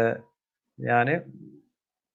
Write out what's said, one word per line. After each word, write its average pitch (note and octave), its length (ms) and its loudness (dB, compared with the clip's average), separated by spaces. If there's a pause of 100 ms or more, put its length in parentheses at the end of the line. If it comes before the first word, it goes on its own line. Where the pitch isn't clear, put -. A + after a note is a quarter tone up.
(760)
yani B2+ 500 0 (880)